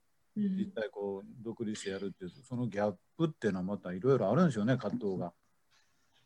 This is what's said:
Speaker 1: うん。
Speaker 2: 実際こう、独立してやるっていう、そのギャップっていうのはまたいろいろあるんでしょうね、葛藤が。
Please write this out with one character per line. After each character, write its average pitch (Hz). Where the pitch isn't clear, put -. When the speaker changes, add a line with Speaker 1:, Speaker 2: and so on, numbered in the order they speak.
Speaker 1:
う 208
ん。 196
Speaker 2:
実 196
際 107
こ 101
う、 110
独 113
立 107
し -
て 98
や 95
る 98
っ -
て -
い -
う、 85
そ -
の 120
ギ 101
ャ 104
ッ 92
プ 165
っ -
て -
い 104
う -
の 92
は 90
ま 98
た 90
い 92
ろ 135
い 123
ろ 98
あ 117
る 170
ん 180
で 131
し 107
ょ 101
う -
ね、 127
葛 104
藤 98
が。 87